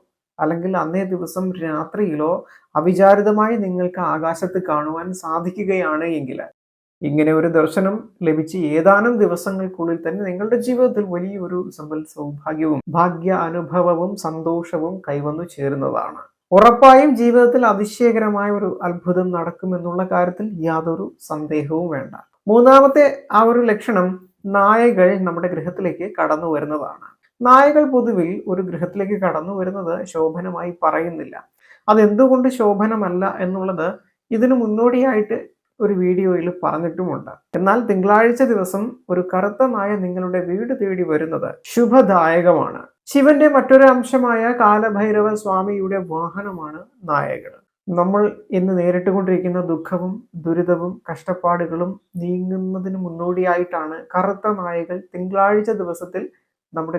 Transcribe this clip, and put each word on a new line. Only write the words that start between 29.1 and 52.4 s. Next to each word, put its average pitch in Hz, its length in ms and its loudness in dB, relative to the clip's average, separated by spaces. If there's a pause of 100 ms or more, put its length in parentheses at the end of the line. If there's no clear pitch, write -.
കടന്നു 170 340 -4
വരുന്നത് 185 360 -6 (180)
ശോഭനമായി 170 600 -4 (120)
പറയുന്നില്ല. 156 500 0 (540)
അതെന്തുകൊണ്ട് 226 600 4 (120)
ശോഭനമല്ല 202 640 0 (220)
എന്നുള്ളത് 185 420 -4 (420)
ഇതിനു 247 320 2
മുന്നോടിയായിട്ട് 233 760 0 (420)
ഒരു 202 200 0
വീഡിയോയിൽ 180 480 0 (140)
പറഞ്ഞിട്ടുമുണ്ട്. 160 680 -6 (280)
എന്നാൽ 196 280 2
തിങ്കളാഴ്ച 214 640 2
ദിവസം 196 320 -2 (300)
ഒരു 180 180 0
കറുത്ത 202 320 -2 (140)
നായ 202 140 -2 (140)
നിങ്ങളുടെ 180 440 -4
വീട് 226 320 -4
തേടി 185 320 -2
വരുന്നത് 156 360 -4 (240)
ശുഭദായകമാണ്. 180 1080 4 (300)
ശിവന്റെ 285 440 6
മറ്റൊരു 269 380 8
അംശമായ 247 500 0 (180)
കാലഭൈരവ 214 680 2 (120)
സ്വാമിയുടെ 196 580 -2 (140)
വാഹനമാണ് 170 680 -8 (300)
നായകൾ. 139 440 -4 (340)
നമ്മൾ 185 340 0 (360)
ഇന്ന് 185 220 0
നേരിട്ടുകൊണ്ടിരിക്കുന്ന 180 800 0 (100)
ദുഃഖവും 175 420 -4 (320)
ദുരിതവും 170 480 0 (160)
കഷ്ടപ്പാടുകളും 175 800 -4 (320)
നീങ്ങുന്നതിന് 185 840 -6